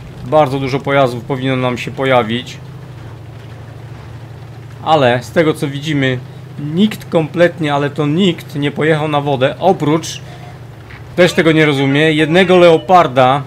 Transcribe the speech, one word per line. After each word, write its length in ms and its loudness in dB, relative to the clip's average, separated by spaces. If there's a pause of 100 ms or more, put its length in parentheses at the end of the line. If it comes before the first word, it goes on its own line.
(260)
bardzo 320 2
dużo 220 -2
pojazdów 440 0
powinno 320 -4
nam 220 -2
się 120 -8
pojawić. 680 0 (2250)
Ale 380 2
z 80 -14
tego, 240 2
co 140 -4
widzimy, 500 -2 (400)
nikt 520 -2
kompletnie, 640 0
ale 160 0
to 160 -2
nikt 480 0
nie 160 -2
pojechał 380 0
na 120 0
wodę, 380 0
oprócz, 600 0 (960)
też 160 6
tego 200 4
nie 140 4
rozumiem, 460 2
jednego 460 4
Leoparda 880 6